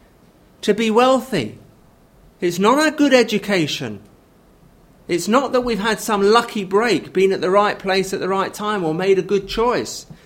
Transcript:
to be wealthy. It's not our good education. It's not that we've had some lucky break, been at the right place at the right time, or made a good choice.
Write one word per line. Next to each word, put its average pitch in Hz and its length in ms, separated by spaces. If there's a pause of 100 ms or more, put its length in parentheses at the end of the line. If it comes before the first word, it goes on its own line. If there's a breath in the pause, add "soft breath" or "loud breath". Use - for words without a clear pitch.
(600)
to 208 140
be 220 160
wealthy. 226 680 (840)
It's 175 180
not 220 200
our 311 120
good 294 240
education. 190 840 (1080)
It's 175 180
not 240 260
that 254 100
we've 233 160
had 214 220
some 208 220
lucky 220 420
break, 214 500
been 190 180
at 175 80
the 185 100
right 202 280
place 190 340
at 196 80
the 180 80
right 190 240
time, 208 320
or 160 80
made 190 260
a 180 40
good 196 260
choice. 220 560 (220 loud breath)